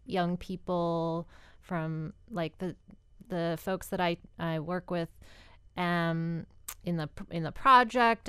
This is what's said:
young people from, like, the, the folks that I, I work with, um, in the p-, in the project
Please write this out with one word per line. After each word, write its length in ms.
young 320
people 920
from, 520
like, 300
the, 160
the 320
folks 260
that 140
I, 160
I 180
work 320
with, 200
um, 720
in 120
the 100
p-, 240
in 140
the 80
project 760